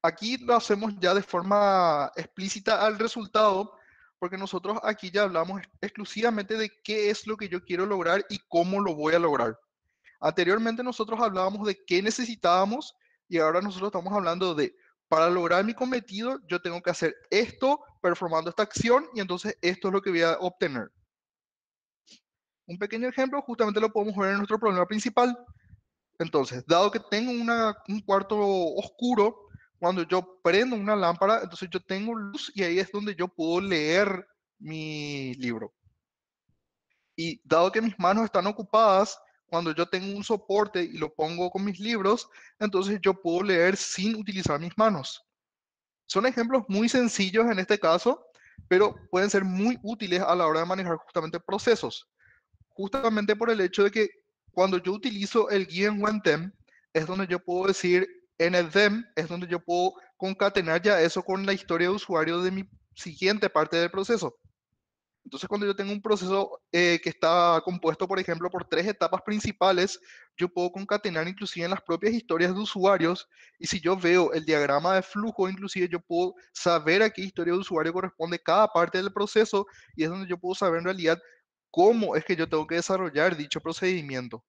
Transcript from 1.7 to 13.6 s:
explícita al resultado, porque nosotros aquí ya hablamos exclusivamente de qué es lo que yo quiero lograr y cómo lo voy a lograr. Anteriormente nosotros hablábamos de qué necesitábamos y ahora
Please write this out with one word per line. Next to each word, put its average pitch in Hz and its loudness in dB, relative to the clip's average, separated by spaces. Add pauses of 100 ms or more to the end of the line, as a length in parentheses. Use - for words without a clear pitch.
explícita 196 -4
al 214 0
resultado, 214 0 (440)
porque 180 -8
nosotros 190 -6
aquí 208 -4
ya 202 0
hablamos 185 -2 (180)
exclusivamente 208 -4
de 214 -4 (120)
qué 208 0
es - -4
lo 214 -6
que 208 -10
yo 175 -8
quiero 180 -2
lograr 190 0
y 208 -10 (100)
cómo 180 0
lo 196 0
voy 151 0
a 170 6
lograr. 135 0 (640)
Anteriormente 208 0
nosotros 226 -6
hablábamos 202 -2
de 196 -4
qué 175 0
necesitábamos 220 0 (340)
y 170 0
ahora 160 2